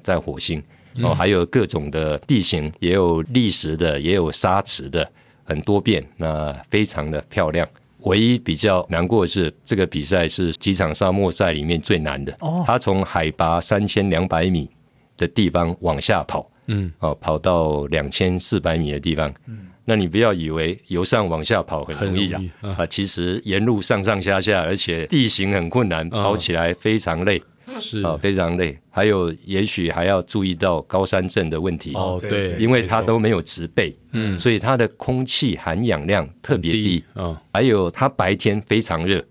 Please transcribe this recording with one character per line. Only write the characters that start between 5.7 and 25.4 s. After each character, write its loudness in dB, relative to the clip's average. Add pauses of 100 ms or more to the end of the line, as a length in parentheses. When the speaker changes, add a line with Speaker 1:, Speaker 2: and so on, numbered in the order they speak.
Speaker 1:
变， 2 (120)
那 -4 (180)
非 2
常 -4
的 -4
漂 0
亮。 0 (360)
唯 2
一 4
比 -2
较 2
难 0
过 4
的 2
是， 0 (100)
这 -2
个 2
比 -4
赛 2
是 -2
几 0
场 0
沙 0
漠 2
赛 2
里 -4
面 0
最 0
难 -4
的。 -8
Speaker 3:
哦。 -2
Speaker 1:
它 4
从 0
海 0
拔 0
三 0
千 0
两 2
百 2
米 0 (480)
的 0
地 2
方 0
往 -2
下 2
跑。 -6 (160)
Speaker 2:
嗯。 -2
Speaker 1:
哦， -2
跑 0
到 0
两 -2
千 0
四 -2
百 0
米 -2
的 -4
地 0
方。 -2 (140)
Speaker 3:
嗯。 -16 (180)
Speaker 1:
那 2
你 2
不 -2
要 4
以 -4
为 -2 (100)
由 0
上 2
往 -2
下 0
跑 -6
很 -8
容 -2
易 -2
啊。 -6
Speaker 2:
很 -6
容 -6
易， -10 (120)
嗯。 -8
Speaker 1:
啊， -2
其 -4
实 -4
沿 0
路 2
上 0
上 0
下 2
下， 2
而 0
且 -4
地 2
形 0